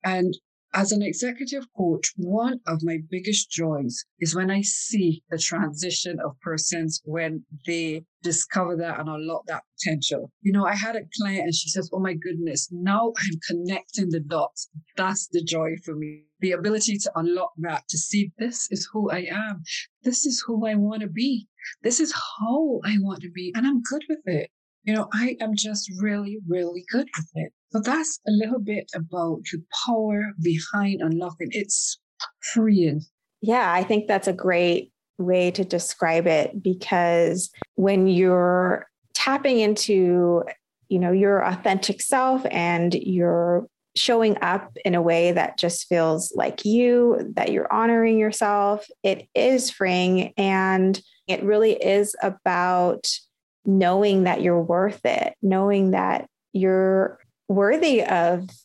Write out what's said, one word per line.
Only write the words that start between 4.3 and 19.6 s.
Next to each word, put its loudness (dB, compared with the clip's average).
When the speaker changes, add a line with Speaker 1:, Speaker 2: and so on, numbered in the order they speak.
Speaker 1:
when 0
I 0
see -2
the -6
transition -4
of -6
persons -4
when -6
they -4
discover -2
that -6
and -8
unlock -8
that -10
potential. -4
You 2
know, 2
I 0
had -4
a -8
client -4
and -2
she -4
says, -4
"Oh -4
my -2
goodness, -6
now 0
I'm -4
connecting -4
the -2
dots." -6
That's -4
the -2
joy -2
for -10
me. -10
The 0
ability -2
to -4
unlock -2
that, -6
to -4
see, -2
"This -6
is -6
who -2
I -6
am. -8